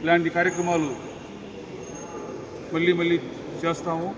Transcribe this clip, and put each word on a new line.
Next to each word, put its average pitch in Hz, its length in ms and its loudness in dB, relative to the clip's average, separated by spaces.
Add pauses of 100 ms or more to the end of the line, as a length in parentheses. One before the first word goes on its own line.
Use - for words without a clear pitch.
ఇలాంటి 165 340 6
కార్యక్రమాలు 175 520 4 (1800)
మళ్ళీ 170 180 4 (100)
మళ్ళీ 170 180 4 (440)
చేస్తాము. 165 540 0